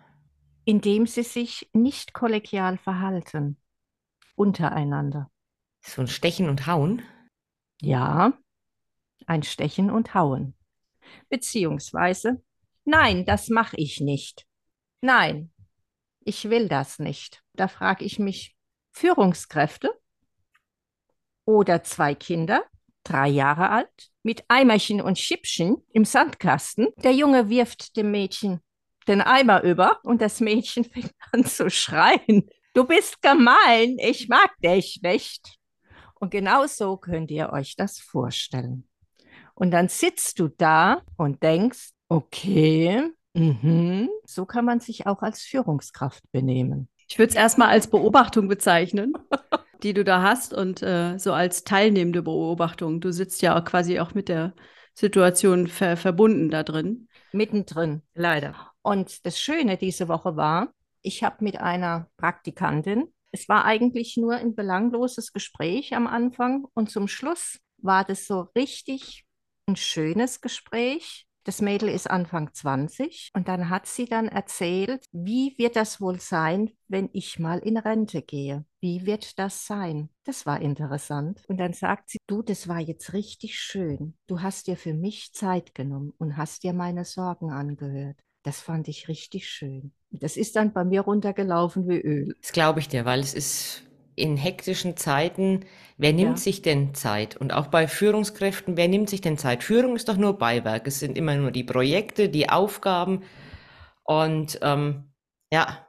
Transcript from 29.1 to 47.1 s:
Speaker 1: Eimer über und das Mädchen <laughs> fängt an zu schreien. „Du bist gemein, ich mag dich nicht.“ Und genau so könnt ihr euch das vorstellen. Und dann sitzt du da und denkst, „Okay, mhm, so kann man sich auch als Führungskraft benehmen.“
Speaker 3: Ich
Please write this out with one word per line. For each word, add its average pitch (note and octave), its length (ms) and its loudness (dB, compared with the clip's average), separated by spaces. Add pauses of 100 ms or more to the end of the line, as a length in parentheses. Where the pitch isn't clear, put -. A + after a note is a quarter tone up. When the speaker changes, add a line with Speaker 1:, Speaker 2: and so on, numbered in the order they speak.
Speaker 1:
Eimer B3+ 420 6
über F3+ 420 4
und A3+ 180 2
das G#3 180 -2
Mädchen A3+ 440 0
<laughs> - 80 -10
fängt - 200 -10 (200)
an B3 120 4
zu - 260 0
schreien. G3+ 800 4 (260)
„Du B3+ 100 6
bist - 380 2
gemein, B3+ 760 8
ich A#3+ 300 0
mag D#4 220 6 (120)
dich F3 400 2
nicht.“ - 560 -4 (560)
Und F#3+ 160 -8
genau G#3 360 2
so G3 300 -4
könnt E3 360 -6
ihr D#3 200 -4
euch C#3+ 220 -6
das - 240 -6
vorstellen. B2 880 -6 (640)
Und F3+ 180 0
dann F3+ 160 4
sitzt - 500 -2
du E3 100 2
da E3+ 540 4 (140)
und C#3+ 260 -2
denkst, E3+ 480 2 (180)
„Okay, E3+ 1040 2 (240)
mhm, E3 720 2 (160)
so F#3+ 220 -8
kann A#3+ 180 -2
man A#3+ 160 0
sich - 260 -10
auch G3 160 -2
als A3+ 200 -6
Führungskraft - 800 -4 (100)
benehmen.“ C3 560 -2 (200)
Speaker 3:
Ich - 100 -8